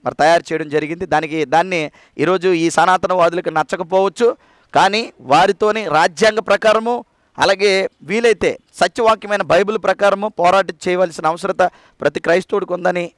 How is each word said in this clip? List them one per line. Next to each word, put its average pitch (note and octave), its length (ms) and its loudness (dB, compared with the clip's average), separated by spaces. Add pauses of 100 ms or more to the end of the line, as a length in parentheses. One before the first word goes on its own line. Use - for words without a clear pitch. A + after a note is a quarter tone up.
మరి B2+ 100 -6
తయారు D#3+ 280 2 (100)
చేయడం D3+ 160 -6
జరిగింది. D3+ 380 -6
దానికి, D#3 380 -2
దాన్ని D#3+ 460 -2 (280)
ఈరోజు F3 300 0
ఈ E3 220 0
సనాతనవాదులకు F3 800 0
నచ్చకపోవచ్చు, F#3 880 -2 (380)
కానీ G3 460 0
వారితోని G3 680 2
రాజ్యాంగ F3+ 500 2
ప్రకారము A3 680 0 (340)
అలాగే F#3+ 500 0 (140)
వీలైతే G3 560 -2 (220)
సత్యవాక్యమైన G3+ 640 0
బైబిల్ F#3+ 360 0
ప్రకారము G3 500 0
పోరాటం F3+ 460 0 (140)
చేయవలసిన F3+ 380 -2
అవసరత F3 360 -2 (380)
ప్రతి C#3+ 200 -2
క్రైస్తవుడికి F3+ 520 -2
ఉందని F3 460 -4